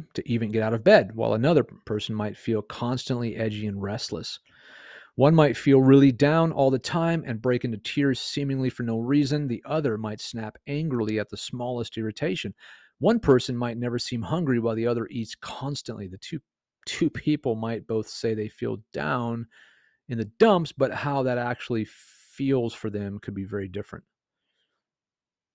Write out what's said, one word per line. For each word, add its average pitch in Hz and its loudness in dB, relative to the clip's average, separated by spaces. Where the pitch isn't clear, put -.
to - -6
even 113 0
get 110 0
out 110 0
of 113 -4
bed, 135 6
while 113 -2
another 131 4
person - -6
might 104 -4
feel 110 -2
constantly 120 -4
edgy 107 -4
and 101 -6
restless. 98 -8
One 143 6
might 147 6
feel 135 6
really 135 10
down 156 4
all 135 4
the 131 2
time 165 0
and 113 -6
break 123 0
into 113 -4
tears 135 0
seemingly 135 -2
for - -6
no 113 -2
reason. 143 2
The 117 -4
other 143 0
might 110 -6
snap 110 -10
angrily 127 -2
at 104 -4
the 101 -12
smallest 123 -8
irritation. 143 -4
One 220 2
person 127 4
might 120 -4
never 120 -4
seem 117 -6
hungry 135 0
while 113 0
the 113 -2
other 117 0
eats 117 -8
constantly. 120 -10
The 95 -14
two, - -10
two - -2
people 143 -2
might 113 -4
both 110 -2
say 113 -4
they 107 -4
feel 113 -6
down 117 -4
in 120 -4
the 110 -4
dumps, 175 2
but 135 0
how 139 -2
that 123 0
actually 120 -4
feels - -4
for 110 -8
them 101 -6
could 101 -10
be 98 -6
very 98 -6
different. - -12